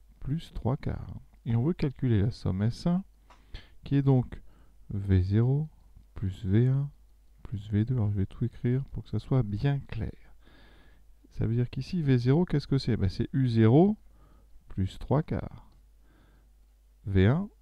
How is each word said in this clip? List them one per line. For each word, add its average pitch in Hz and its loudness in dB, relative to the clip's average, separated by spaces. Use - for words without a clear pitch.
plus 156 -6
trois 127 -4
quarts. - -10
Et 117 0
on 117 0
veut 165 0
calculer 127 0
la 107 0
somme 98 -4
S 113 -2
un, 180 0
qui - -2
est 143 4
donc 135 2
V 95 2
zéro 120 2
plus 92 -6
V 107 4
un 139 0
plus 104 -10
V 107 2
deux. 127 -2
Alors 104 0
je 101 -2
vais 98 0
tout - -6
écrire 123 -2
pour - -10
que - -20
ça 107 -4
soit 131 0
bien 117 -2
clair. - -8
Ça 110 -4
veut 113 0
dire 120 -2
qu'ici, 165 -6
V 135 4
zéro, 135 2
qu'est-ce 147 -2
que 139 0
c'est ? 123 -2
Ben, 95 0
c'est - -4
U 131 0
zéro 120 6
plus - -6
trois 139 0
quarts. - -8
V 98 6
un, 175 2